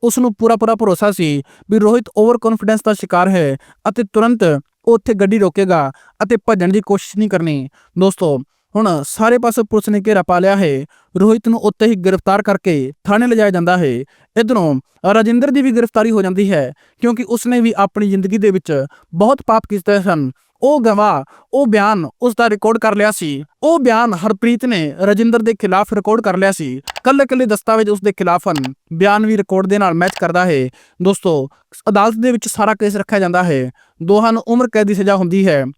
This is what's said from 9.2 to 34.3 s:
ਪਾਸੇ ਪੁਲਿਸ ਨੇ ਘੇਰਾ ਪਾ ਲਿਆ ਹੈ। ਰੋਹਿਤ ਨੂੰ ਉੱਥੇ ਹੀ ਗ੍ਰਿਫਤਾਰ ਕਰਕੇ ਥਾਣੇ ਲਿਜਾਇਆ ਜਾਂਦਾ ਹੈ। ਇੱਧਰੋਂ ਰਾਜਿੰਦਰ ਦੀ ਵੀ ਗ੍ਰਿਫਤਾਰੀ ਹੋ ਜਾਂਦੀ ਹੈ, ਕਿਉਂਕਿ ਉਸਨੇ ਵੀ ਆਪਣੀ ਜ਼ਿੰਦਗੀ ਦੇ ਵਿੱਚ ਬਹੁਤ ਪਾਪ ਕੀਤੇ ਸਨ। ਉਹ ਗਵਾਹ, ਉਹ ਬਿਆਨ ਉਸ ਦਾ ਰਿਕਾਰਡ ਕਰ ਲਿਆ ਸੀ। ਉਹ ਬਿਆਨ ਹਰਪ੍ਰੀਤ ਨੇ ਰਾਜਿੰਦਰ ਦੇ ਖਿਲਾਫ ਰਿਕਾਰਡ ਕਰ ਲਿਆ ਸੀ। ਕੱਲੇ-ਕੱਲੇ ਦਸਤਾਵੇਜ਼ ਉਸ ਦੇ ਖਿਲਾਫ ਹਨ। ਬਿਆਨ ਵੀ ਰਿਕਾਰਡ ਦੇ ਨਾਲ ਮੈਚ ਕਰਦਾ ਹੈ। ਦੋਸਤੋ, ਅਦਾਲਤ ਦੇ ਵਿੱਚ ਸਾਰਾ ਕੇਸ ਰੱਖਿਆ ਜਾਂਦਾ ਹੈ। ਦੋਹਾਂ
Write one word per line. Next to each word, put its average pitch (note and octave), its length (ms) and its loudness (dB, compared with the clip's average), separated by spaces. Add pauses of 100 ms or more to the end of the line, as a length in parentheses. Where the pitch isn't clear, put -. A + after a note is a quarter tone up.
ਪਾਸੇ A#3+ 240 0
ਪੁਲਿਸ G#3+ 260 -2
ਨੇ G#3 180 0
ਘੇਰਾ G#3 160 2
ਪਾ F3+ 160 0
ਲਿਆ F#3+ 180 2
ਹੈ। D3 280 0 (300)
ਰੋਹਿਤ A3 340 2
ਨੂੰ A3+ 120 0
ਉੱਥੇ G#3 260 0
ਹੀ A#3 100 4
ਗ੍ਰਿਫਤਾਰ F#3+ 460 0
ਕਰਕੇ D#3 500 -2 (120)
ਥਾਣੇ G#3+ 220 2
ਲਿਜਾਇਆ A3 240 2
ਜਾਂਦਾ F3+ 260 0
ਹੈ। D#3+ 160 0 (440)
ਇੱਧਰੋਂ A3 380 0 (400)
ਰਾਜਿੰਦਰ A#3 360 2
ਦੀ C#4 120 2
ਵੀ C4 100 2
ਗ੍ਰਿਫਤਾਰੀ A3+ 380 0
ਹੋ G#3+ 120 2
ਜਾਂਦੀ F#3+ 300 0
ਹੈ, C#3 180 0 (300)
ਕਿਉਂਕਿ A#3 280 -2
ਉਸਨੇ A#3+ 320 -2
ਵੀ A3+ 160 2
ਆਪਣੀ G3+ 340 -2
ਜ਼ਿੰਦਗੀ G3 280 -2
ਦੇ G#3 120 2
ਵਿੱਚ F#3 220 -2 (420)
ਬਹੁਤ A3 320 0
ਪਾਪ A3 240 0
ਕੀਤੇ G3+ 320 0
ਸਨ। D#3 280 -2 (320)
ਉਹ C#4+ 180 2
ਗਵਾਹ, G#3 440 0 (280)
ਉਹ C4+ 140 2
ਬਿਆਨ G#3 380 0 (180)
ਉਸ A#3+ 160 0
ਦਾ A#3 120 2
ਰਿਕਾਰਡ G#3+ 280 0
ਕਰ A3 160 0
ਲਿਆ G#3 160 2
ਸੀ। D3+ 340 -8 (180)
ਉਹ E4 160 2
ਬਿਆਨ A#3 360 2
ਹਰਪ੍ਰੀਤ G#3+ 500 -2
ਨੇ A#3 160 0 (260)
ਰਾਜਿੰਦਰ A3+ 360 2
ਦੇ A3+ 120 0
ਖਿਲਾਫ G3 380 -2
ਰਿਕਾਰਡ G#3 280 0
ਕਰ G3+ 160 -2
ਲਿਆ G3 160 0
ਸੀ। C3+ 280 -8 (240)
ਕੱਲੇ-ਕੱਲੇ C4 420 2
ਦਸਤਾਵੇਜ਼ G#3+ 440 0
ਉਸ G#3 100 -2
ਦੇ G3+ 120 -2
ਖਿਲਾਫ F3+ 360 -2
ਹਨ। C#3 240 -4 (200)
ਬਿਆਨ G3+ 340 2
ਵੀ A3 100 0
ਰਿਕਾਰਡ F#3+ 300 -2
ਦੇ G3+ 120 0
ਨਾਲ F#3+ 160 0
ਮੈਚ F3+ 260 0
ਕਰਦਾ F3 240 0
ਹੈ। C#3 240 0 (320)
ਦੋਸਤੋ, F3 480 -2 (400)
ਅਦਾਲਤ G#3+ 260 2
ਦੇ A#3 180 0
ਵਿੱਚ A#3 160 -4
ਸਾਰਾ G#3+ 260 -2
ਕੇਸ G#3 220 -4
ਰੱਖਿਆ G3+ 220 -4
ਜਾਂਦਾ F3+ 240 0
ਹੈ। C3+ 280 -2 (300)
ਦੋਹਾਂ G#3 320 2